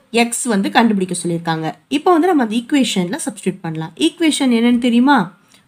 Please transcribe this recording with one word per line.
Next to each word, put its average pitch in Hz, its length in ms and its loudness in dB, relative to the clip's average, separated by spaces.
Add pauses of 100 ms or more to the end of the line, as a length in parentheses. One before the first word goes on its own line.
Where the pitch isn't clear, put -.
எக்ஸ் 233 340 -2
வந்து 208 280 -2
கண்டுபிடிக்க 202 520 0
சொல்லியிருக்காங்க. 165 520 -4 (120)
இப்ப 302 240 0
வந்து 339 160 4
நம்ம 302 160 2
அந்த 214 120 -4
ஈக்குவேஷன்ல 240 680 -2
substitute - 360 -6
பண்ணலாம். 160 340 -8
Equation 294 640 0
என்னன்னு 240 280 2
தெரியுமா? 247 300 4 (500)